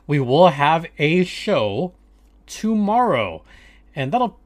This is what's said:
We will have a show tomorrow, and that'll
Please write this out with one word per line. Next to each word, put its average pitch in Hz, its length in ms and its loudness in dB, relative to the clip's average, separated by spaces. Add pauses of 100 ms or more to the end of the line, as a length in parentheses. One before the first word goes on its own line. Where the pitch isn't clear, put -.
We 147 100 0
will 139 300 4
have 156 380 0 (120)
a 160 240 0
show 160 680 -4 (540)
tomorrow, 208 1000 -2 (500)
and 139 160 -6
that'll 233 360 -2